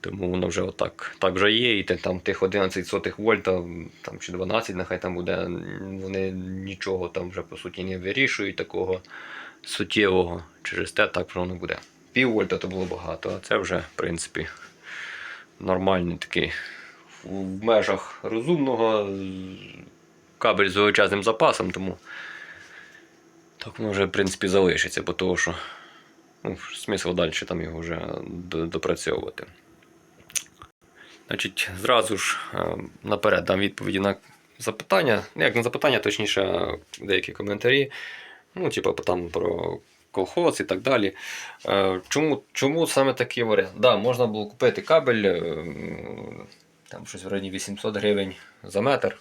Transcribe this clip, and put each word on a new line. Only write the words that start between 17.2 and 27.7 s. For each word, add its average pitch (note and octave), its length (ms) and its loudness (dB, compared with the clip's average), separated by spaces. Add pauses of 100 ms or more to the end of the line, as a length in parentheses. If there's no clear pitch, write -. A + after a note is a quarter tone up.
в F#2+ 400 -8
межах G#2 580 2
розумного, A2+ 880 2 (1300)
кабель G2+ 300 4
з F#2 80 0
величезним G2+ 460 6
запасом, G#2+ 480 4
тому F#2 280 -6 (1600)
так - 200 -12
воно A2 120 -2
вже, G2 140 4
в F#2 80 -2
принципі, F#2+ 360 0
залишиться, F#2 540 4
бо F2 100 -4
того, F#2 240 0
що, E2+ 180 0 (920)
ну, G2 120 -4 (180)
смисл F#2 360 -2
далі F2 200 2
там E2+ 320 -4
його D#2+ 160 -8